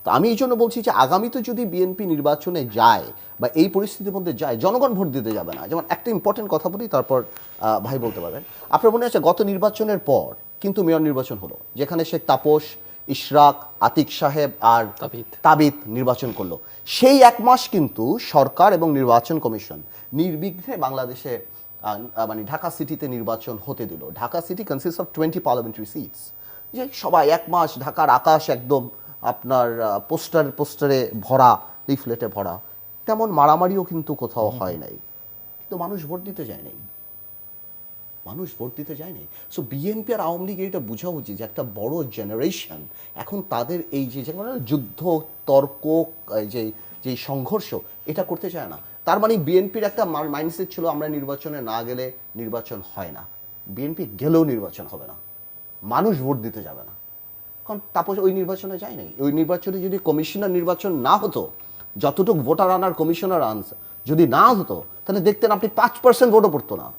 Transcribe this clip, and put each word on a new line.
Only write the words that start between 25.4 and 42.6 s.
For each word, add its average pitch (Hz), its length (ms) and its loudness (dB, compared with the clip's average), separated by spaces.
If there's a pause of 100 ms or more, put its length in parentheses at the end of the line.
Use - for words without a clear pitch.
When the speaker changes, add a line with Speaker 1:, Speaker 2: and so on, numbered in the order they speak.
Speaker 1:
seats। - 480 -14 (400)
যে 254 200 -8
সবাই 151 360 4
এক 165 200 4
মাস 160 300 0
ঢাকার 143 320 0
আকাশ 151 400 6
একদম 123 380 0 (340)
আপনার, 120 580 0
আহ, 107 280 0
পোস্টার, 156 420 0
পোস্টারে 139 600 0 (100)
ভরা, 127 380 6 (300)
লিফলেটে 120 400 -2
ভরা, 98 320 -6 (460)
তেমন 220 240 0
মারামারিও 175 540 4
কিন্তু 160 300 -6
কোথাও 113 340 -2
Speaker 2:
হুম। 117 100 -6
Speaker 1:
হয় 92 180 -6
নাই, 80 140 -14
কিন্তু - 840 -18
মানুষ 175 300 -8
ভোট 175 140 -10
দিতে 185 240 -12
যায় 107 180 -14
নাই। - 100 -20 (1500)
মানুষ 160 320 -12
ভোট 123 180 -10
দিতে 147 200 -14
যায়নি। 165 300 -18 (300)
So, 175 140 -8
বিএনপি 214 440 -6
আর 208 60 -6
আওয়ামী 175 260 -6
লীগের 190 220 -8
এটা 180 120 -8
বোঝা 113 280 -10
উচিত 120 300 -10
যে 113 60 -10
একটা 135 200 -10 (100)
বড় 131 420 -6
জেনারেশন 117 600 -6 (380)